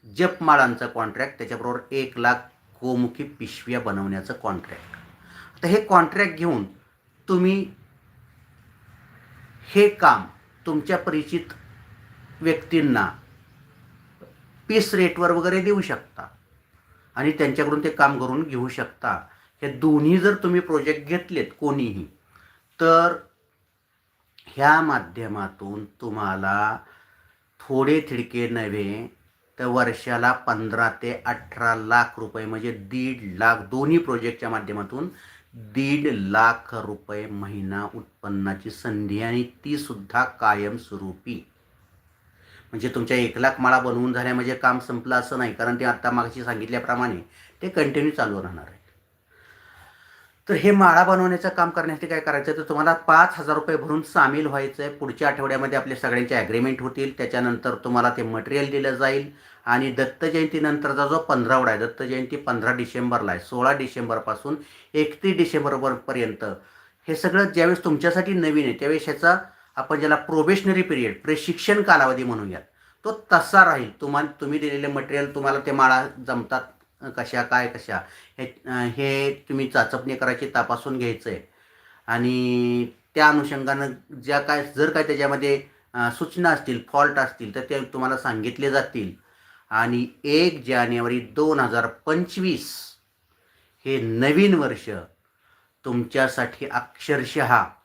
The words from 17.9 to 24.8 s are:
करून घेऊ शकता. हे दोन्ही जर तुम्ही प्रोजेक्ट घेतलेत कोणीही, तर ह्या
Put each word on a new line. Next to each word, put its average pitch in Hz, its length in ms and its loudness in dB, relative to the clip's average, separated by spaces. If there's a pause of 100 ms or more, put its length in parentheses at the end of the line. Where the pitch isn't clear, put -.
करून 131 240 -2
घेऊ 131 240 -4
शकता. 123 440 -6 (500)
हे 143 100 -6
दोन्ही 151 460 4
जर 196 180 4
तुम्ही 180 260 0
प्रोजेक्ट 151 460 -2
घेतलेत 170 380 -4 (140)
कोणीही, 120 480 -2 (760)
तर 165 340 6 (1300)
ह्या 151 360 4